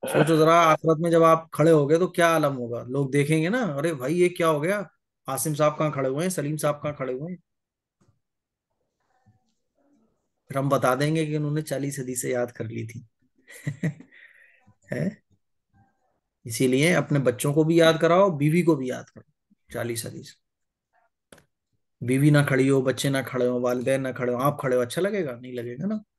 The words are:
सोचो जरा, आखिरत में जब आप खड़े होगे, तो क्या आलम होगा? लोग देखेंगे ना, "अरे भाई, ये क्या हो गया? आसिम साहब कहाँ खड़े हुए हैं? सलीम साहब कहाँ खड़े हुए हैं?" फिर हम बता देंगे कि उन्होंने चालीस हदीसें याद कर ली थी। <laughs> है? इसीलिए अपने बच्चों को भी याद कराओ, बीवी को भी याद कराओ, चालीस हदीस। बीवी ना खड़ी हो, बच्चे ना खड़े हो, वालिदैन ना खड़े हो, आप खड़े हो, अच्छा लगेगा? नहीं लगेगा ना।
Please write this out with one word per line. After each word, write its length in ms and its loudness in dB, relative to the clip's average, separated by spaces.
सोचो 320 2
जरा, 240 6
आखिरत 380 2
में 120 0
जब 120 4
आप 300 4
खड़े 180 4
होगे, 260 4
तो 100 0
क्या 200 2
आलम 260 2
होगा? 300 -8
लोग 280 -4
देखेंगे 380 0
ना, 140 -2
"अरे 300 -4
भाई, 200 -6
ये 160 2
क्या 180 -2
हो 120 2
गया? 300 -4
आसिम 240 -4
साहब 260 0
कहाँ 120 0
खड़े 180 -2
हुए 140 -4
हैं? 60 -2
सलीम 280 -6
साहब 180 -2
कहाँ 200 -8
खड़े 180 -8
हुए 180 -10
हैं?" 80 -14
फिर 100 -6
हम 120 -2
बता 260 2
देंगे 300 0
कि 120 -4
उन्होंने 240 -2
चालीस 380 -6
हदीसें 300 -6
याद 220 -2
कर 140 -10
ली 220 -10
थी। 200 -16
<laughs> 440 -8
है? 320 -6
इसीलिए 480 2
अपने 260 0
बच्चों 340 0
को 100 4
भी 160 4
याद 220 4
कराओ, 300 4
बीवी 320 2
को 120 4
भी 140 -6
याद 200 -10
कराओ, 460 -20
चालीस 320 -6
हदीस। 320 -16
बीवी 280 4
ना 120 6
खड़ी 240 2
हो, 140 4
बच्चे 280 0
ना 120 0
खड़े 240 -4
हो, 140 0
वालिदैन 420 0
ना 100 -6
खड़े 220 -4
हो, 60 -4
आप 220 0
खड़े 140 0
हो, 60 2
अच्छा 200 -4
लगेगा? 320 -4
नहीं 200 -16
लगेगा 340 -8
ना। 160 -6